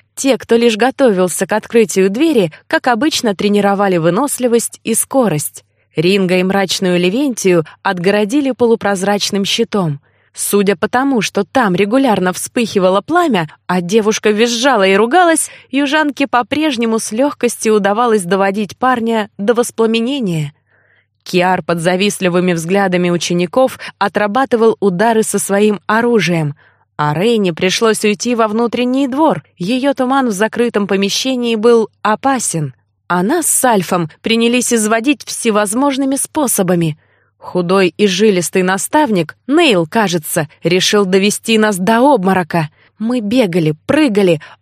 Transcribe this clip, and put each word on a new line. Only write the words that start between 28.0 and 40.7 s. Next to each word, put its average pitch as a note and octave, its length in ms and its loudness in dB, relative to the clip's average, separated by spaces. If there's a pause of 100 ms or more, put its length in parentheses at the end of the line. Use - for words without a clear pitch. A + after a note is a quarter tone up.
уйти A3+ 300 0
во A3 120 2
внутренний B3 600 -2
двор. B3+ 360 0 (140)
Её B3+ 380 -2
туман B3+ 320 0
в A3+ 40 -2
закрытом A3 560 -2
помещении A#3 680 -2
был A3 340 0 (140)
опасен. G#3 720 -4 (320)
А F3+ 160 0
нас D4 240 0
с - 180 0
Альфом F#3 440 0 (120)
принялись A#3 500 0
изводить A3+ 540 0
всевозможными B3+ 920 -2
способами. F3+ 800 -2 (400)
Худой F3+ 600 0
и G#3 100 2
жилистый F#3 540 0
наставник, F#3+ 720 -2 (120)
Нейл, B3+ 400 2
кажется, F3 600 -2 (160)
решил F#3 420 2